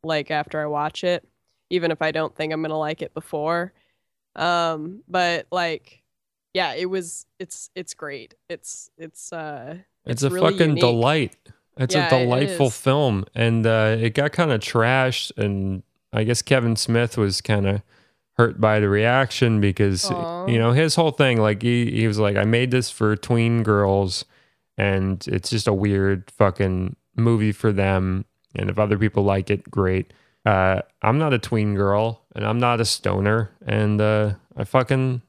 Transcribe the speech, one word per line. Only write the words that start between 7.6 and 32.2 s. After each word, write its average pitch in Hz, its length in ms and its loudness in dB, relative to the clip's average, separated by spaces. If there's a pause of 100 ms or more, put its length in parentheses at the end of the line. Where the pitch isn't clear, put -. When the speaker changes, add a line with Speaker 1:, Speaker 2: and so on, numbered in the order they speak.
Speaker 1:
it's - 180 -12
great. 139 420 -14 (140)
It's, - 480 -14
it's, - 360 -18
uh, 151 440 -12 (300)
Speaker 2:
It's 123 160 -4
Speaker 1:
it's 135 100 2
Speaker 2:
a - 20 -4
Speaker 1:
really 165 180 4
Speaker 2:
fucking 170 160 2
Speaker 1:
unique. 139 120 0
Speaker 2:
delight. 120 560 2 (400)
It's 127 180 -2
Speaker 1:
Yeah, 185 100 2
Speaker 2:
a - 20 0
Speaker 1:
it 131 180 4
Speaker 2:
delightful 139 440 2
Speaker 1:
is. 110 100 -6
Speaker 2:
film, 131 560 0
and, 117 320 2
uh, 110 340 2
it 113 140 -2
got 143 180 0
kinda 151 260 0
trashed, 123 760 0
and 98 460 -2 (280)
I 110 140 0
guess 117 160 0
Kevin 117 360 0
Smith 117 420 0
was 101 240 0
kinda 101 400 0 (560)
hurt 117 220 2
by 107 200 4
the 104 80 2
reaction 113 720 2
because, 98 500 0
Speaker 1:
Aw. 175 360 -6
Speaker 2:
you 120 120 2
know, 117 140 4
his 151 220 2
whole 160 160 2
thing, 131 280 2
like, 107 240 2
he, 120 280 2
he 110 160 2
was 107 120 0
like, 101 180 2
"I 101 80 2
made 120 260 2
this 123 200 0
for 107 260 2
tween 117 460 2
girls, 101 640 2 (540)
and 95 480 0
it's 98 240 -4
just 110 160 -2
a 110 60 2
weird 98 580 0
fucking 92 640 0 (180)
movie 110 380 2
for 110 200 0
them, 95 520 0 (300)
and 101 160 -4
if 95 80 -4
other 104 200 2
people 101 260 0
like 98 260 0
it, 101 200 -6
great." 92 420 -2 (340)
Uh, 95 340 2 (220)
I'm 123 160 2
not 151 160 0
a 117 40 2
tween 107 360 -2
girl, 101 480 0 (120)